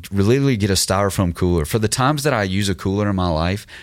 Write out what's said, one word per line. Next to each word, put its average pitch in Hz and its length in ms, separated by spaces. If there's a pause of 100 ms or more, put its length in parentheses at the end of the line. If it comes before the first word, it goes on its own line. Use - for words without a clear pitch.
(120)
literally 123 440
get 101 140
a 98 40
styrofoam 95 640
cooler. 87 300
For 117 120
the 107 120
times 139 340
that 147 100
I 107 100
use 98 260
a 92 60
cooler 101 340
in 95 80
my 90 100
life, 87 400 (160)